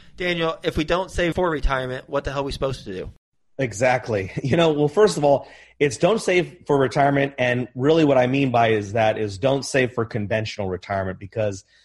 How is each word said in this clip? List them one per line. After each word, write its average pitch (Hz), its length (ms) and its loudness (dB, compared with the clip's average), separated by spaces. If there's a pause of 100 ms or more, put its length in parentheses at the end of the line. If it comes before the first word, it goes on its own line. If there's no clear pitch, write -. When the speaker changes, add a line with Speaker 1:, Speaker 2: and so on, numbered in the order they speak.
(180)
Speaker 1:
Daniel, 170 460 -2
if 165 120 -2
we 165 80 -2
don't 170 260 -2
save 175 260 -2
for 180 140 0
retirement, 131 600 -2
what 143 160 -2
the 139 80 -6
hell 139 80 -4
are - 20 -6
we 139 80 -6
supposed 135 320 -6
to 98 100 -10
do? 92 180 -10 (460)
Speaker 2:
Exactly. 120 800 -2
<laughs> 147 60 -6
You 143 140 2
know, 165 160 4
well, 147 160 0
first 202 260 4
of 147 80 0
all, 139 240 2 (300)
it's 143 200 0
don't 208 240 2
save 180 460 0
for 143 100 2
retirement, 139 600 2
and 123 380 0
really 151 300 4
what 139 120 4
I 123 100 4
mean 135 220 0
by 117 200 4
is 104 240 -2
that 110 240 2
is 104 200 -4
don't 135 260 0
save 127 300 0
for 117 120 -2
conventional 104 640 -4
retirement, 92 500 -6
because 101 460 -6 (200)